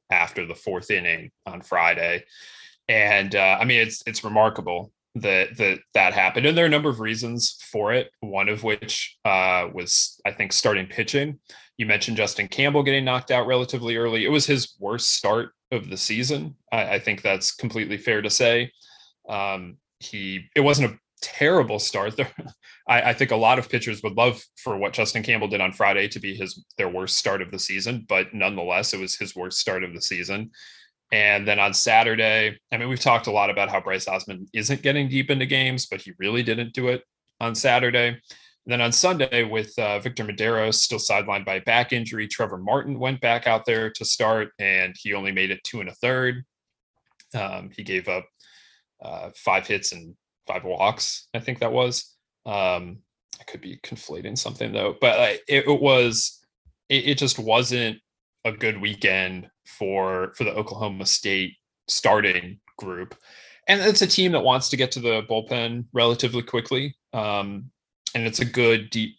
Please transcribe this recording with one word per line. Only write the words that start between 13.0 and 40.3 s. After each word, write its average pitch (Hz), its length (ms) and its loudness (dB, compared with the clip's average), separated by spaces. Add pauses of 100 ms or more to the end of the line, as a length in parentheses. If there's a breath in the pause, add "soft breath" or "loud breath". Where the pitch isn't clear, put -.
knocked 127 260 -2
out 123 160 2
relatively 123 500 0
early. 113 260 0
It 101 80 2
was 147 140 4
his 135 340 -2
worst 107 340 -2
start - 380 0 (200)
of 113 180 -4
the 92 80 -8
season. 139 580 -2 (160)
I, 101 240 0
I - 40 0
think 104 220 -4
that's 98 300 0
completely 107 460 -6
fair 107 240 0
to 107 80 -2
say. 120 420 2 (560 soft breath)
Um, 98 500 -6 (220)
he, 95 560 -10
it 139 60 4
wasn't 139 320 4
a - 40 -20 (240)
terrible 143 580 2
start. 107 360 -2
<laughs> - 20 -
There, 135 140 -2 (560 loud breath)
I, 120 240 4
I - 20 2
think 120 180 0
a 113 40 4
lot 117 240 6
of 123 100 -4
pitchers 117 340 -4
would 104 140 -4
love 120 260 4 (140)
for 110 180 -6
what 98 160 0
Justin 110 320 -2
Campbell 110 240 0
did 98 140 -2
on 92 100 0
Friday 101 380 2
to 107 100 -10
be 98 160 -8
his, 92 300 -10 (120)
their 95 120 -2
worst 92 280 -4
start 98 240 -2
of 90 100 -10
the 95 80 -8
season, 107 500 -6
but 95 240 0
nonetheless, 95 600 -2
it 98 60 -6
was 95 160 -6
his 98 200 -8
worst 92 240 -6
start 92 240 -2
of 90 100 -8
the 82 80 -14
season. 98 480 -6 (640 loud breath)
And 104 360 4
then 104 120 2
on 101 140 2
Saturday, 110 840 4 (120)
I 117 60 -2
mean, 120 120 -4
we've 123 100 -2
talked 117 280 4
a 107 40 0
lot 101 180 4
about 101 200 0
how 98 120 0
Bryce 95 260 -4
Osmond 95 460 -6
isn't 113 280 -2
getting 143 280 2
deep 135 200 0
into 135 160 0
games, 131 400 0
but 98 160 -10
he 92 160 -18
really 107 240 -2
didn't 113 320 -4
do 127 140 -2
it 127 160 -2 (360)
on 117 140 -2
Saturday. 120 540 4
And - 640 -10
then 120 100 2
on 120 100 2
Sunday, 135 520 2
with, 110 340 -4
uh, 104 220 0
Victor 120 240 -6
Mederos 110 520 0